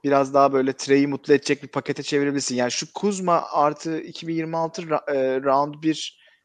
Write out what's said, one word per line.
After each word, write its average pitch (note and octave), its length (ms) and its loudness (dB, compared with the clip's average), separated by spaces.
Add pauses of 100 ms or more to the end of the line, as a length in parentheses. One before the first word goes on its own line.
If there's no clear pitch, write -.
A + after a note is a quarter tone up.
biraz C#3 300 2
daha C#3 180 6
böyle C3+ 200 2
Trae'yi C#3 340 2
mutlu C#3+ 280 2
edecek C#3+ 280 0
bir C3+ 60 -16
pakete C#3+ 340 -6
çevirebilirsin. C#3+ 540 -2
Yani B2 140 0
şu - 220 -6
Kuzma F#3 580 0
artı D3+ 500 0
iki E3 280 -12
bin E3 60 -4
yirmi D#3+ 220 -4
altı E3 260 -4
ra-, D3+ 320 -4
e, C3 280 0
round C#3+ 400 0
bir, - 380 -4 (240)